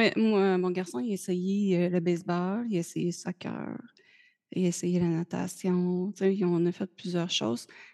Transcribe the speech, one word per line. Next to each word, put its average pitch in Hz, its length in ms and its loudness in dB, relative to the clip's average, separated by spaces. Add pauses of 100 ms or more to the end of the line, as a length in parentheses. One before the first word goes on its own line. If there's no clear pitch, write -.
(180)
moi, 202 420 4
mon 185 100 0
garçon, 185 300 -4
il 247 120 -4
a - 20 -2
essayé, 190 720 0
euh, 175 40 0
le 180 100 2
baseball, 180 720 0
il 202 80 0
a - 20 2
essayé 170 280 -2
le 175 40 2
soccer, - 640 -8 (760)
il 185 140 0
a - 20 4
essayé 175 320 0
la 175 80 4
natation. 180 1080 0
Tu 196 220 2
sais, 190 80 0
on 175 220 2
a 170 40 2
fait 196 140 -6 (100)
plusieurs 175 360 -4
choses. - 340 -2 (280)